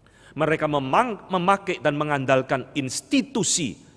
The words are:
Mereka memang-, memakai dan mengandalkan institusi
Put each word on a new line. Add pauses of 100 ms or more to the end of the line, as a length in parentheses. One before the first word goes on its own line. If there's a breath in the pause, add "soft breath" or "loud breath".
(340 soft breath)
Mereka
memang-,
memakai
dan
mengandalkan
institusi (200 loud breath)